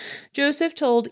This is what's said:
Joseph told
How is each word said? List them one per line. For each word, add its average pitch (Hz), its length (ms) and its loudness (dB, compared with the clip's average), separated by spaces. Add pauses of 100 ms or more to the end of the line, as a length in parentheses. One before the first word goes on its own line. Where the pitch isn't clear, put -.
(320)
Joseph 294 420 0
told 240 360 2